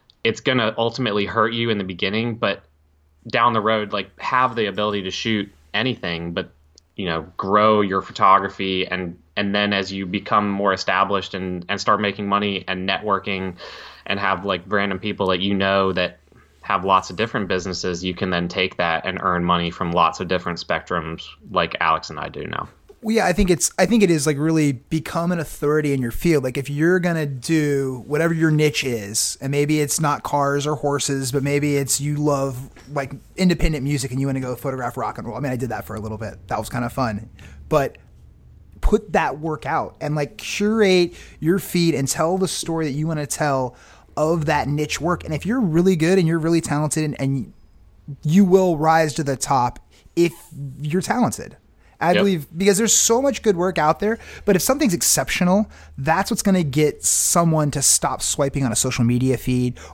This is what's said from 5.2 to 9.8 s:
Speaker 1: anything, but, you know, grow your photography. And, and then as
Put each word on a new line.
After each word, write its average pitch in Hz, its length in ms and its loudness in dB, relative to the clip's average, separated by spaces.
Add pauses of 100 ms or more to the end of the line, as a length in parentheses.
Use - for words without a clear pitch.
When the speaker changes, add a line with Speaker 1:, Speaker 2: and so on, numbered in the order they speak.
Speaker 1:
anything, 87 600 -4
but, 92 180 -6 (440)
you 101 100 -8
know, 82 200 -4 (120)
grow 104 440 4
your 95 220 0
photography. 95 800 2
And, 90 320 -6 (180)
and 101 200 -2
then 104 180 0
as 95 180 -2